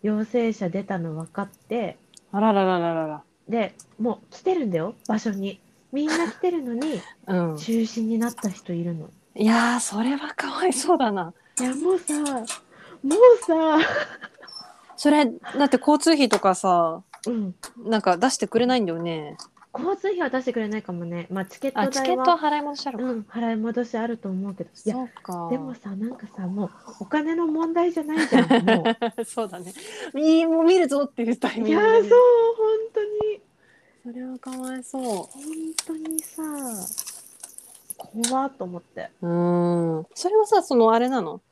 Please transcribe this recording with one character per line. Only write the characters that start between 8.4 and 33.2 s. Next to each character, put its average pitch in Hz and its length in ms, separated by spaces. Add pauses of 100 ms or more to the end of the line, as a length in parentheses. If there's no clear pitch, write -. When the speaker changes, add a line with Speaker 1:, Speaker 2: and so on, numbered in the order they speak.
Speaker 1:
人 180 240
い 170 100
る 170 120
の。 156 140 (260)
Speaker 2:
い 214 100
や 233 320
ー、 - 20
そ 208 240
れ 269 120
は 294 180
か 285 180
わ - 140
い 370 80
そ 294 220
う - 20
だ 233 140
な。 180 220 (260)
Speaker 1:
い 247 40
や、 254 120
も 330 160
う 370 80
さ、 - 140
も 294 80
う 294 40 (1200)
さ。 320 340 (1160)
Speaker 2:
そ 294 120
れ、 294 160
だ 254 400
っ 269 40
て 254 80
交 294 220
通 330 120
費 277 180
と 208 100
か 190 160
さ、 175 460 (260)
Speaker 1:
う - 20
ん。 208 260 (220)
Speaker 2:
な 226 220
ん - 20
か 180 160
出 233 120
し - 80
て 208 100
く 226 120
れ 240 60
な 254 100
い 247 60
ん 202 40
だ 170 60
よ 165 100
ね。 156 360 (380)
Speaker 1:
交 381 220
通 381 120
費 359 100
は 294 100
出 262 140
し - 20
て 240 80
く 233 60
れ 214 80
な 214 100
い 214 60
か 180 100
も 175 100
ね。 170 280
ま 190 100
あ、 190 40
チ - 140
ケ 277 100
ッ - 20
ト - 60
代 302 80
は、 269 40
Speaker 2:
あ、 - 20
チ 269 120
ケ 349 100
ッ 254 100
ト 359 80
は 339 60
払 294 220
い - 20
戻 294 140
し - 120
あ 269 40
る 226 80
か。 240 60
Speaker 1:
う 247 100
ん、 214 120
払 226 260
い - 20
戻 226 300
し 240 120
あ 226 80
る 233 120
と 202 120
思 190 200
う 190 40
け 180 120
ど。 - 40 (160)
い 214 40
や、 214 60
Speaker 2:
そ 254 80
う 240 40 (160)
か。 175 260
Speaker 1:
で 247 80
も 269 160
さ、 196 220
な 208 140
ん 254 60
か 208 120 (100)
さ、 190 80
も 196 200
う - 40 (300)
お 196 60
金 302 280
の 339 140
問 320 260
題 339 180
じ 339 80
ゃ 311 40
な 311 200
い 285 40
じ - 80
ゃ 254 100
ん、 262 200
も 190 180 (340)
う。 226 80
Speaker 2:
<laughs> - 0
そ 226 200
う 196 40
だ 175 100
ね。 180 140 (420)
い 320 260
い、 330 40
も 330 140
う 330 40
見 349 140
る 339 100
ぞ 277 180
っ - 60
て 240 120
い 226 80
う 247 60
タ - 140
イ 214 80
ミ - 20
ン - 20
グ 214 60
で 214 60
ね。 415 60
Speaker 1:
い 415 40 (180)
や、 - 0
そ 415 40
う、 415 40
本 480 60 (760)
当 427 100
に。 415 380 (600)